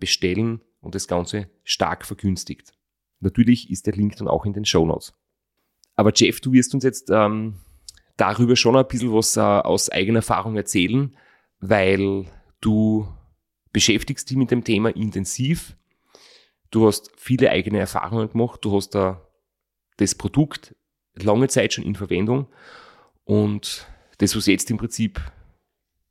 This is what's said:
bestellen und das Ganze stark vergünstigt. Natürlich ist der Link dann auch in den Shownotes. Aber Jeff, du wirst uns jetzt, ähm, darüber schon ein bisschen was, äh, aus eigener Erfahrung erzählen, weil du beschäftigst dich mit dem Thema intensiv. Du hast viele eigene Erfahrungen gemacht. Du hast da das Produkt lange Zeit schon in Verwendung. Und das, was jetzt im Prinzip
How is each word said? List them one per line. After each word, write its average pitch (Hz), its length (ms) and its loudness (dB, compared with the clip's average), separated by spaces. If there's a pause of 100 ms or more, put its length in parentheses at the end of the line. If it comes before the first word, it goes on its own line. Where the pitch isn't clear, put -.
bestellen 107 600 -2 (200)
und 90 140 -14
das 98 120 -8
Ganze 92 420 -4 (140)
stark - 420 -4
vergünstigt. - 680 -6 (480)
Natürlich 117 500 2
ist - 160 -6
der 104 80 -2
Link 104 220 -2
dann 104 120 -8
auch - 160 0
in 101 80 -4
den 104 120 -8
Shownotes. 82 500 0 (800)
Aber 104 200 0
Jeff, - 260 2
du 131 120 -4
wirst 127 220 4
uns 131 100 -2
jetzt, 127 260 -2
ähm, 107 440 0 (640)
darüber 117 400 2
schon 120 200 4
ein 131 100 4
bisschen 123 260 -4
was, 110 240 2
äh, 110 40 0
aus 101 500 2
eigener 101 280 0
Erfahrung 110 380 -2
erzählen, 107 600 -2 (440)
weil 98 640 0 (340)
du 107 480 0 (640)
beschäftigst - 560 0
dich 131 80 -4
mit 131 140 0
dem 123 120 0
Thema 110 320 0
intensiv. 110 800 -4 (920)
Du 110 160 4
hast - 300 0
viele 131 340 2
eigene 104 280 0
Erfahrungen 110 520 -4
gemacht. 117 340 -4
Du 104 120 0
hast 98 140 -2
da 95 360 -2 (720)
das - 180 0
Produkt - 600 -4 (400)
lange 107 340 2
Zeit 110 240 0
schon - 120 -8
in 107 100 -4
Verwendung. 107 540 -2 (760)
Und 104 640 -2 (320)
das, 101 180 2
was 104 100 -4
jetzt 98 240 2
im 113 60 -2
Prinzip 110 440 -4 (920)